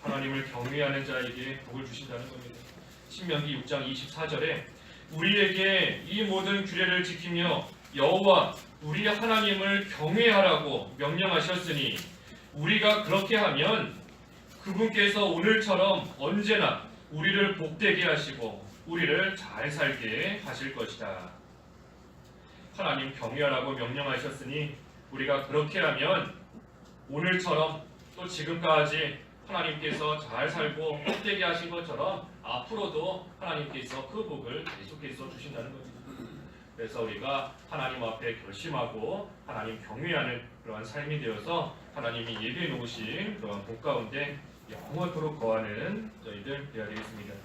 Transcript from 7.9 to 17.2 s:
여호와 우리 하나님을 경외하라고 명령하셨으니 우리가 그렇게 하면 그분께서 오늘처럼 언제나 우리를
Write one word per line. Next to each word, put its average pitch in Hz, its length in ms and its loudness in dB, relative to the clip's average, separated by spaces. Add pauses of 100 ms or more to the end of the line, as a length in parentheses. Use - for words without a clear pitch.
여호와 190 580 8 (280)
우리 165 260 -2
하나님을 202 840 4
경외하라고 170 1080 4
명령하셨으니 160 1000 0 (560)
우리가 208 500 4
그렇게 196 340 2
하면 - 600 2 (640)
그분께서 208 600 4
오늘처럼 190 920 4
언제나 190 680 2 (240)
우리를 190 440 4